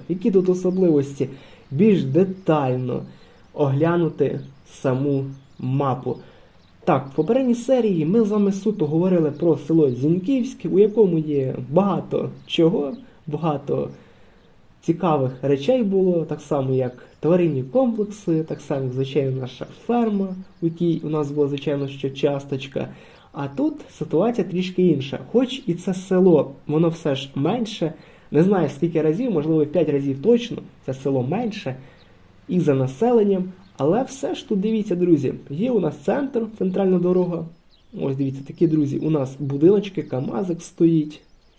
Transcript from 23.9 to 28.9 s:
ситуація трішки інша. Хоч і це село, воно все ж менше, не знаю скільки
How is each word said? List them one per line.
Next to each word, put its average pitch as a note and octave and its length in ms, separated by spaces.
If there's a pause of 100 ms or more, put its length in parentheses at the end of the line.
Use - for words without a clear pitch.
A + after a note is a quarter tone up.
ситуація F#3+ 500
трішки F3+ 400
інша. C3+ 320 (120)
Хоч B3+ 360
і E3+ 60
це F3+ 200
село, F3+ 580 (160)
воно D#3+ 220
все D#3 260
ж C3+ 200
менше, F3 580 (380)
не D#3+ 120
знаю F#3 320
скільки E3 260